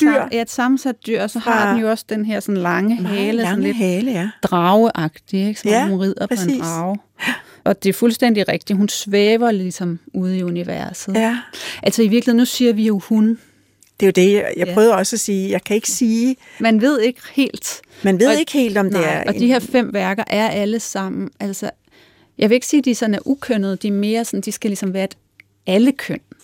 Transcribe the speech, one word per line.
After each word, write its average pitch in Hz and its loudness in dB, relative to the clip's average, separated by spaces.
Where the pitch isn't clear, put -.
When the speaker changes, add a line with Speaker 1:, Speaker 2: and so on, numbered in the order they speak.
Speaker 1:
dyr. 269 2
Speaker 2:
ja, 233 -2
et 226 -6
sammensat 254 0
dyr, 214 -2
og 214 -4
så 240 -8
Speaker 1:
Fra 233 -2
Speaker 2:
har 214 2
den 233 0
jo 220 0
også 220 -4
den 214 -4
her 214 -2
sådan 202 -2
lange 185 0
Speaker 1:
Meget 185 -2
Speaker 2:
hale, 202 -2
sådan 233 0
Speaker 1:
lange 208 0
Speaker 2:
lidt 226 -2
Speaker 1:
hale, 202 0
ja. 190 -4
Speaker 2:
drageagtig, 190 0
ikke? 214 -4
Som 208 0
Speaker 1:
Ja, 240 2
Speaker 2:
hun 190 0
rider 190 -2
Speaker 1:
præcis. 196 -4
Speaker 2:
på 269 0
en 262 -4
drage. 170 -4
Og - 0
det 196 0
er 185 2
fuldstændig 233 2
rigtigt. 185 -2
Hun 202 2
svæver 214 2
ligesom 180 -4
ude 185 -2
i 185 -4
universet. 175 -6
Speaker 1:
Ja. 226 0
Speaker 2:
Altså 220 2
i 214 4
virkeligheden, 233 2
nu 247 4
siger 240 2
vi 214 0
jo 208 0
hun. 220 2
Speaker 1:
Det 202 4
er - 6
jo 190 6
det, 202 6
jeg, - 0
jeg 175 0
Speaker 2:
Ja. 175 -6
Speaker 1:
prøvede 214 6
også 190 0
at 208 -4
sige. 196 -2
Jeg 185 -2
kan 208 -2
ikke - -2
sige 233 0
Speaker 2:
Man 220 2
ved 269 2
ikke 247 -2
helt. - -4
Speaker 1:
Man 190 2
ved 240 6
Speaker 2:
Og - 4
Speaker 1:
ikke 320 -2
helt, 233 2
om 196 2
det 190 -2
Speaker 2:
nej, 156 0
Speaker 1:
er 151 -4
Speaker 2:
og 202 0
Speaker 1:
en - -4
Speaker 2:
de 240 4
her 254 4
fem 233 0
værker 196 -2
er 214 0
alle 208 -2
sammen, 190 -8
altså, 196 -8
jeg 214 2
vil 233 4
ikke 247 0
sige, 294 2
de 247 2
sådan 214 0
er - -2
ukønnede, 214 -2
de 214 -6
er 202 -2
mere 214 0
sådan, 196 -6
de 214 -8
skal - -6
ligesom 190 -4
være 190 -4
et - -8
alle 220 4
køn. - -6